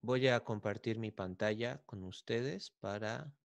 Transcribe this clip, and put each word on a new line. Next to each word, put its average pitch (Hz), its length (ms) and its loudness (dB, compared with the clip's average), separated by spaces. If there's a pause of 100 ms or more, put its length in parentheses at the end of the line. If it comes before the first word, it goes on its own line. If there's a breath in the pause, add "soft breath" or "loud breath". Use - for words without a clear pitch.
Voy 127 280 4
a 120 160 6
compartir 107 540 -2
mi 110 120 -2
pantalla 107 720 -2
con 98 200 -10
ustedes 123 680 -4
para 110 640 -6 (120)